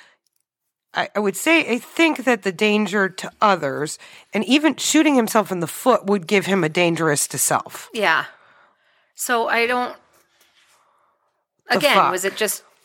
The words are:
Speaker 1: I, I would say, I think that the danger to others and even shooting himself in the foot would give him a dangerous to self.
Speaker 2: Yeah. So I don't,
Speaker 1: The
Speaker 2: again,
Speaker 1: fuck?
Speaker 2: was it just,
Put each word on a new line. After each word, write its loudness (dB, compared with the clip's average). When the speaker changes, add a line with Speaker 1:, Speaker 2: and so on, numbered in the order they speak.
Speaker 1:
I, -2
I 0
would -2
say, 2
I -2
think 0
that 0
the -2
danger 0
to -12
others 0
and -2
even 2
shooting 2
himself 2
in -4
the -4
foot 0
would 0
give 2
him 0
a 0
dangerous 0
to -8
self. -4
Speaker 2:
Yeah. 0
So -2
I 0
don't, -4
Speaker 1:
The 2
Speaker 2:
again, 2
Speaker 1:
fuck? 4
Speaker 2:
was -4
it -6
just, -4